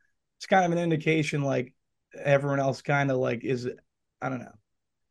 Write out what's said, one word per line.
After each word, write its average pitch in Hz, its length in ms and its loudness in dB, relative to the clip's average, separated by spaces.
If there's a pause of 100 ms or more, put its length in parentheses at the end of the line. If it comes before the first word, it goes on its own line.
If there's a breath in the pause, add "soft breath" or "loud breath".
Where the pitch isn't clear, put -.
(400)
It's - 80 -14
kind 190 180 4
of 170 60 2
an 170 120 0
indication, 156 600 0
like, 131 320 -2 (440)
everyone 139 420 2
else 135 200 -2
kind 139 300 0
of, 131 60 2
like, 127 260 -2
is, 123 260 -4 (540)
I 131 60 -4
don't 127 100 -6
know. - 160 -18 (560)